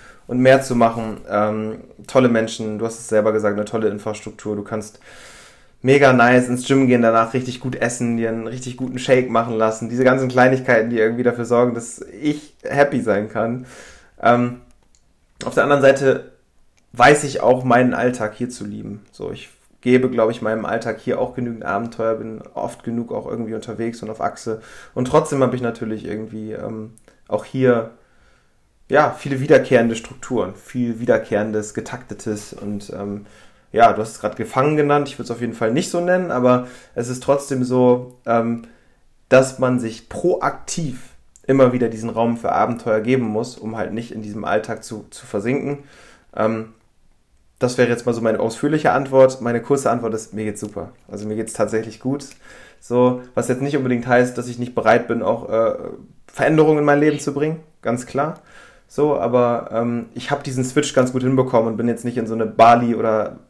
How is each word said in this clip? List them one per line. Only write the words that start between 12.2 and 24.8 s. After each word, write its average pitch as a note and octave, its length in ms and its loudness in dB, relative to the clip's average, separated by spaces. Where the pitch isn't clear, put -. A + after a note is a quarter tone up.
ich D3 400 -4
happy C#3+ 400 0
sein G#2+ 280 -2
kann. A#2+ 360 -4
Ähm, B2 400 2
auf - 100 -8
der C#3+ 100 4
anderen C#3 180 2
Seite C3+ 500 4
weiß C#3 320 6
ich - 160 -4
auch, B2+ 220 4
meinen B2 300 4
Alltag B2 420 -2
hier A#2+ 140 -6
zu - 160 -14
lieben. G#2 360 -12
So, F#2+ 200 -10
ich - 180 -16
gebe, B2+ 280 2
glaub A2+ 220 0
ich, A#2 100 -8
meinem A2 240 -4
Alltag A2+ 340 -6
hier - 200 -4
auch B2 160 -6
genügend A#2+ 300 -8
Abenteuer, A2+ 500 -4
bin A2 260 -10
oft - 300 -8
genug A#2 280 -6
auch - 160 -8
irgendwie A2+ 260 -8
unterwegs A2+ 480 -8
und G#2+ 80 -10
auf G#2+ 120 -10
Achse. - 400 -6